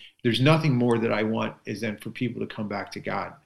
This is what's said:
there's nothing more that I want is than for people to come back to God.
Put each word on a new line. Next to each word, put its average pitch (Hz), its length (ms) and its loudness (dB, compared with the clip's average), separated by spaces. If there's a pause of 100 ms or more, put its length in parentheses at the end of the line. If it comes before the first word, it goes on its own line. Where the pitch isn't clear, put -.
(240)
there's 117 180 2
nothing 156 340 4
more 120 240 4
that 113 120 0
I 107 120 0
want 110 320 -2 (100)
is 107 160 -6
than 107 160 -4
for 110 140 -12
people 120 340 -4
to - 100 -12
come 107 120 -6
back 98 240 -6
to - 80 -12
God. 98 340 -6 (120)